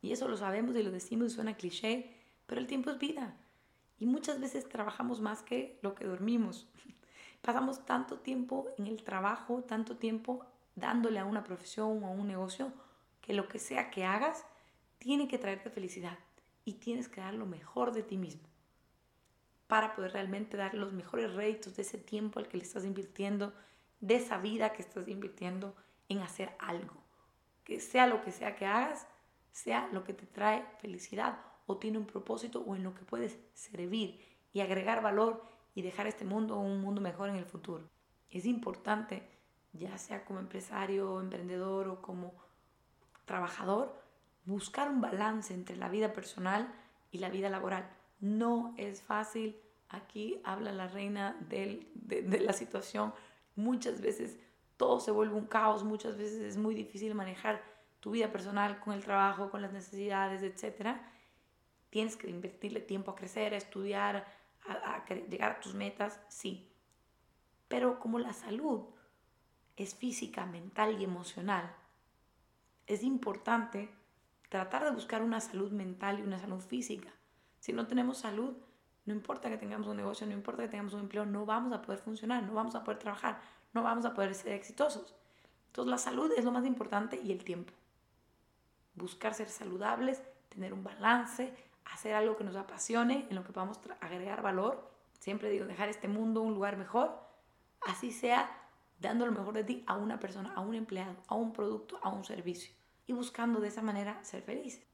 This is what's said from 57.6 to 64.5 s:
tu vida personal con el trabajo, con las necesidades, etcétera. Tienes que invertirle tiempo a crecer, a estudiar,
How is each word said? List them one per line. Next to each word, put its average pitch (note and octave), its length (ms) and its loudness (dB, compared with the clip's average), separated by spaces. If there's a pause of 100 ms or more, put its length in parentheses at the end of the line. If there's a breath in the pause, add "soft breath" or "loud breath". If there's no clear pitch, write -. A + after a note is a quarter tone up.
tu G#3 120 -4
vida A3 200 4
personal G3+ 480 2
con G#3 140 -2
el G3+ 100 -4
trabajo, G3 460 6
con G3+ 120 -4
las G3 100 -4
necesidades, G3 680 0
etcétera. G3+ 720 -4 (800 loud breath)
Tienes A3 280 0
que - 120 -8
invertirle F#3+ 520 -4
tiempo G3 300 -2
a F#3+ 40 -6
crecer, G#3 380 0
a G#3 40 0
estudiar, G3+ 680 0 (420 loud breath)